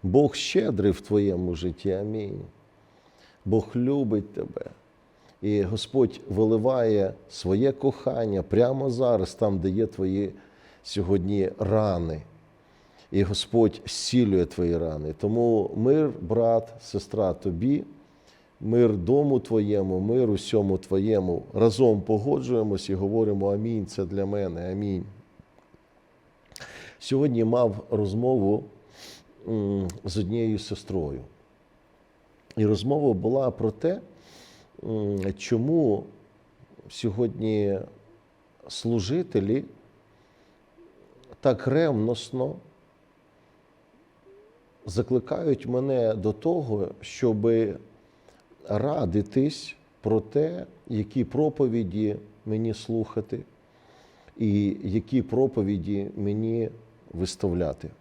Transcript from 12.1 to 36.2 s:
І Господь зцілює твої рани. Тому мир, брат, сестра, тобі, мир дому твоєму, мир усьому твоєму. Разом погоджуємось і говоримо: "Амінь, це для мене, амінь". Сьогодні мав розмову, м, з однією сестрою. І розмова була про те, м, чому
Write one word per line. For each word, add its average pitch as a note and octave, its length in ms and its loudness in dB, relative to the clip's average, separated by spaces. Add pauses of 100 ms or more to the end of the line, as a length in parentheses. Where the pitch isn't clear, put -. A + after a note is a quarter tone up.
І G2 120 2
Господь G#2 600 2
зцілює G2+ 600 2
твої E2+ 320 -2
рани. D#2 420 -4
Тому A2+ 560 2
мир, C3+ 360 4 (100)
брат, A2+ 600 2
сестра, G2+ 520 -2
тобі, G2+ 500 0 (800)
мир A2+ 340 4
дому C3 420 2
твоєму, G2+ 600 0
мир A2+ 300 2
усьому G2 480 2
твоєму. G2 680 0 (100)
Разом A2 480 4
погоджуємось A2 880 0
і G2 60 0
говоримо: G2+ 580 0
"Амінь, G#2+ 320 -2
це F#2+ 200 -4
для G2 200 -4
мене, F#2 460 -4
амінь". G2 320 -4 (2000)
Сьогодні C3 440 2
мав A2+ 480 2
розмову, G#2+ 720 2 (840)
м, G2+ 400 -2 (160)
з F#2+ 140 -4
однією G#2+ 420 0
сестрою. D#2+ 600 -6 (1400)
І A2 80 4
розмова A#2+ 480 2
була A#2+ 380 0
про A2 200 -2
те, F3+ 300 -2 (840)
м, G2+ 540 -2
чому A#2+ 640 2 (840)